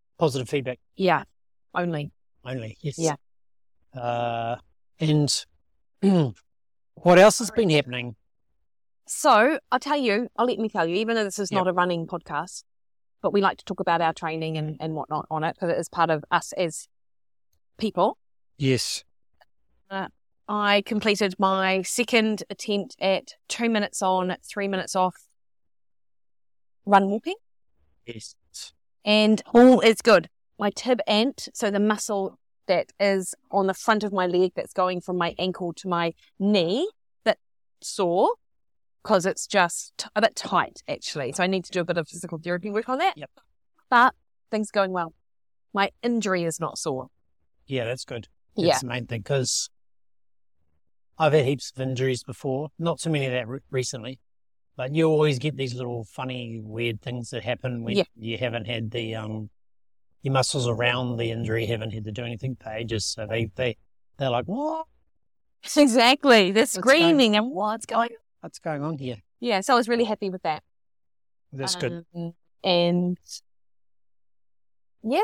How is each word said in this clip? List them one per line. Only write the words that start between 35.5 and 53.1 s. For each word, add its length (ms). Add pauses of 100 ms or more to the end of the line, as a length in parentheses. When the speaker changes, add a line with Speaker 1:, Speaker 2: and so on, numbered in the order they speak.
Speaker 2:
to 140
my 260 (240)
knee, 500 (360)
that's 160 (400)
sore, 540 (680)
'cause 240
it's 200
just 680
a 60
bit 160
tight, 500
actually. 460
So 100
I 60
need 160
to 80
do 80
a 40
bit 140
of 100
physical 300
therapy 320
work 180
on 100
that. 200
Speaker 1:
Yep. 120 (600)
Speaker 2:
But 240 (360)
things 200
are 100
going 120
well. 200 (600)
My 180 (120)
injury 420
is 160
not 180
sore. 300 (580)
Speaker 1:
Yeah, 180
that's 200
good. 240 (280)
Speaker 2:
Yeah. 120
Speaker 1:
That's 140
the 60
main 180
thing, 180
'cause 440 (1500)
I've 140
had 140
heaps 260
of 80
injuries 420
before. 560
Not 220
too 100